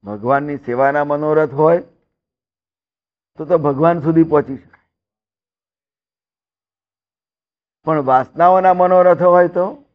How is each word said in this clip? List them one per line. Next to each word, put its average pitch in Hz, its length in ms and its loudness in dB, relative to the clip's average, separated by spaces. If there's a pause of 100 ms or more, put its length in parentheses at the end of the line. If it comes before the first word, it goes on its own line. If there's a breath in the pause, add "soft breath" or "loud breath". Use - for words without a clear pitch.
ભગવાનની 127 520 -4
સેવાના 139 480 -2
મનોરથ 151 500 -2
હોય 160 280 0 (1600)
તો 156 60 -12
તો 165 140 0
ભગવાન 151 420 0
સુધી 165 240 0
પહોંચી 139 320 -2
શકાય, - 320 -20 (3000)
પણ 156 160 -2
વાસનાઓના 170 760 2
મનોરથ 180 480 2
હોય 180 260 4
તો 185 360 -6 (100)